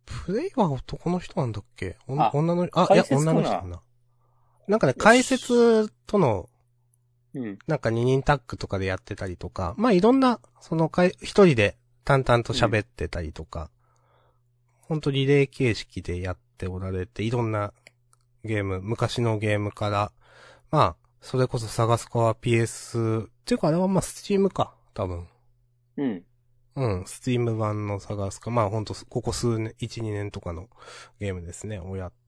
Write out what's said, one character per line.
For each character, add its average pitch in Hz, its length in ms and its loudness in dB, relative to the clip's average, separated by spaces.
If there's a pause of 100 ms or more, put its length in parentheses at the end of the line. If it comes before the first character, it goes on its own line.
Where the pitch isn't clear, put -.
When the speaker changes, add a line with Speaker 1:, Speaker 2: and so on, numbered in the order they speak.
Speaker 1:
プ - 280 -8
レ 311 160 -4
イ - 60 -8
は 202 140 2
男 139 400 -6
の 180 80 0
人 - 240 -6
な 131 60 -2
ん 113 40 -4
だ 107 100 -10
っ - 20 -20 (120)
け？ 92 220 -8 (100)
お 131 80 -6
ん-、 151 60 0
Speaker 2:
あ、 110 100 4
Speaker 1:
女 160 220 0
の-、 175 200 0
あ、 175 200 4
い - 20 8
や、 185 80 8
Speaker 2:
解 - 0 -
説 - 120 0
か - 0 -
な？ 156 160 2
Speaker 1:
女 - 20 2
の 165 80 4
人 139 80 0
か 92 140 -2
な。 87 180 -12 (840)
な 202 80 2
ん 226 40 0
か - 60 2
ね、 135 60 4
Speaker 2:
よ - 20 -10
し。 - 60 -8
Speaker 1:
解 240 240 8
説 233 680 4 (160)
と 202 140 0
の、 113 280 0 (840)
Speaker 2:
う 135 100 -8
ん。 101 220 -10
Speaker 1:
な 156 120 0
ん - 20 -14
か 123 100 -2
二 117 160 0
人 131 160 4
タ 147 140 2
ッ 135 100 -4
グ - 120 -10
と - 100 -8
か 101 100 -4
で 95 80 -4
や 92 120 -2
っ - 40 -20
て - 140 -12
た 101 100 -8
り 90 100 -8
と - 140 -12
か、 90 280 -6
ま 233 120 2
あ、 226 40 6
い 180 60 6
ろ 214 120 6
ん 269 80 4
な、 254 200 4 (220)
そ - 140 -6
の、 160 140 2
か 180 160 2
い-、 185 160 2
一 - 220 6
人 165 120 8
で 104 200 2 (280)
淡 135 240 2
々 120 160 4
と - 100 -6
喋 110 280 2
っ - 20 -16
て - 240 -8
た 87 160 -8
り 76 100 -10
と 82 120 -12
か、 - 160 -10
Speaker 2:
う 76 40 -10
ん。 - 40 -16 (1200)
Speaker 1:
ほ 160 80 -2
ん 151 40 -4
と - 80 -2
リ 135 160 0
レ 139 180 6
ー 135 60 0
形 123 240 0
式 - 300 -8
で 87 180 -6
や 92 120 -6
っ - 40 -10 (220)
て 92 80 -6
お 92 100 -8
ら 95 140 -6
れ 92 160 -4
て、 - 160 -8
い 113 80 -2
ろ 120 100 0
ん 110 100 -2
な 104 220 -4 (680)
ゲ 110 180 -2
ー - 20 -4
ム、 95 160 -4
昔 113 440 -2
の 113 160 0
ゲ 104 160 0
ー 104 40 -2
ム 104 120 -4
か 104 180 -4
ら、 104 220 -2 (580)
ま 151 120 2
あ、 101 140 2 (260)
そ - 180 -4
れ 127 80 2
こ - 100 -6
そ 110 100 -6
探 117 300 2
す - 100 -12
子 - 120 -2
は 113 160 2
ピ 117 220 0
ー 117 40 4
エ 117 60 0
ス、 - 320 -8
っ - 20 0 (440)
て 247 100 0
い - 20 0
う - 0 -
か 185 120 0
あ - 20 4
れ 160 60 2
は 185 100 2
ま 190 120 2
あ、 - 20 4
Steam - 480 0
か、 - 260 -4 (180)
多 101 140 -4
分。 85 200 -10 (680)
Speaker 2:
う 143 80 -2
ん。 101 180 -4 (520)
Speaker 1:
う 139 60 -6
ん、 98 220 -2
Steam 120 540 -2
版 104 300 -2
の 101 120 -4
探 101 320 -6
す - 80 -16
か、 - 120 -8
ま 120 120 2
あ、 101 60 0
ほ 110 100 -2
ん 104 60 -6
と、 - 80 -10 (160)
こ 123 120 -6
こ 117 120 -4
数 117 260 -2
年、 110 200 -8
一、 117 220 -10
二 110 100 -6
年 101 200 -6
と 98 100 -14
か 90 120 -8
の 80 160 -14 (500)
ゲ 101 120 -4
ー 92 40 -8
ム 90 60 -10
で 85 120 -12
す - 140 -14
ね、 107 120 -8
を 95 180 -10
や 92 100 -8
っ 78 60 -16 (140)